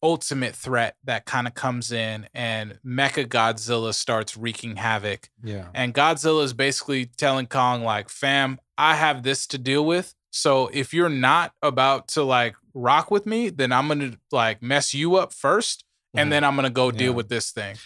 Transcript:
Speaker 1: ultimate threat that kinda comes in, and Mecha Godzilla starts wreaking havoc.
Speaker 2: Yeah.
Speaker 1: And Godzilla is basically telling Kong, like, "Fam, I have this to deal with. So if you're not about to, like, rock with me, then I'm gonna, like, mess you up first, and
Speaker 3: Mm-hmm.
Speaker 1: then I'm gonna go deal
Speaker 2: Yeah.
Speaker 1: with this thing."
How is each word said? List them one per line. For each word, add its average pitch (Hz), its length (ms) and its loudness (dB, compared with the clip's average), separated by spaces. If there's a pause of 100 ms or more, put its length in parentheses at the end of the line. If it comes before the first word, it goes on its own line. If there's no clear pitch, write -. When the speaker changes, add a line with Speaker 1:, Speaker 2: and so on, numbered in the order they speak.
Speaker 1:
ultimate 143 520 0
threat 120 500 -2
that 120 220 -4
kinda 123 240 -2
comes 120 420 -4
in, 110 420 -6
and 110 500 -6
Mecha 131 420 0
Godzilla 113 680 0
starts 110 420 -2
wreaking 113 400 -8
havoc. 104 540 -4 (120)
Speaker 2:
Yeah. 101 320 -10
Speaker 1:
And 123 200 -4
Godzilla 156 500 4
is 131 80 -4
basically 135 540 -2
telling 131 400 -2
Kong, 123 380 0
like, 107 240 -2
"Fam, 139 500 0 (180)
I 151 200 4
have 147 260 2
this 131 260 -2
to 143 100 -8
deal 135 280 0
with. 175 280 0 (160)
So 135 420 2
if 139 200 -4
you're 170 160 4
not 143 540 2
about 135 460 2
to, 151 160 0
like, 123 320 2 (180)
rock 139 380 2
with 202 140 2
me, 220 220 -2
then 135 240 0
I'm 131 160 2
gonna, 143 300 -4 (140)
like, 113 300 0
mess 139 320 0
you 160 220 0
up - 160 0
first, - 520 0 (300)
and 147 120 2
Speaker 3:
Mm-hmm. 147 40 0
Speaker 1:
then 147 140 2
I'm 139 120 4
gonna 135 140 2
go 127 200 2
deal 127 220 0
Speaker 2:
Yeah. 120 40 0
Speaker 1:
with 113 120 -4
this 117 240 -4
thing." 104 340 -8